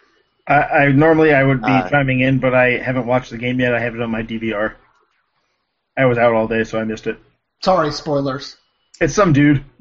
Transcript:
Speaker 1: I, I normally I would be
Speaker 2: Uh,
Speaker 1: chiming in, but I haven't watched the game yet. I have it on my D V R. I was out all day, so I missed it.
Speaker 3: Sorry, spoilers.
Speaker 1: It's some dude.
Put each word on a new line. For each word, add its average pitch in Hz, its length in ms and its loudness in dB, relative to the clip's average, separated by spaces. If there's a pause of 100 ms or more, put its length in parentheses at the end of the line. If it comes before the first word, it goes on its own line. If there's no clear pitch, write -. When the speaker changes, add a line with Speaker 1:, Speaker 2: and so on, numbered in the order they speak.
(460)
Speaker 1:
I, 147 140 2
I 143 320 2
normally 156 400 4
I 135 100 4
would 135 200 0
be - 80 -2
Speaker 2:
Uh, - 180 0
Speaker 1:
chiming 135 320 -2
in, 131 180 0
but 127 160 0
I 123 220 2
haven't 127 300 -6
watched 123 240 -2
the 117 80 -12
game 123 200 -4
yet. 123 160 0
I 117 60 -2
have 117 140 -6
it 117 80 -8
on 117 80 -6
my 110 100 -4
D 113 160 -8
V 110 160 -6
R. 107 240 -6 (1200)
I 135 80 2
was 123 140 2
out 117 160 2
all 110 120 0
day, 113 180 -2
so 110 140 -6
I 110 60 -4
missed 110 220 -8
it. 110 120 -8 (440)
Speaker 3:
Sorry, 170 300 0
spoilers. 139 680 -6 (420)
Speaker 1:
It's 156 140 0
some 196 180 4
dude. 143 320 4 (160)